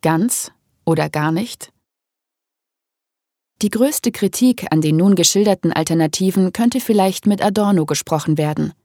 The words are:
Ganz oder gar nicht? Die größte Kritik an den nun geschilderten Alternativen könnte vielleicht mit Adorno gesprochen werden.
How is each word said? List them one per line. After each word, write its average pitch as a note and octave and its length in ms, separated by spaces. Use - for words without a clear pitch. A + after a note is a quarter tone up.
Ganz E3 480
oder D#3 260
gar D3+ 200
nicht? F#3 420
Die G#3 100
größte B3+ 400
Kritik A#3+ 600
an D#3 100
den D#3 160
nun F#3+ 180
geschilderten F#3 580
Alternativen E3 800
könnte A#3+ 280
vielleicht G3 460
mit G3+ 160
Adorno G3+ 440
gesprochen D3+ 520
werden. D3+ 340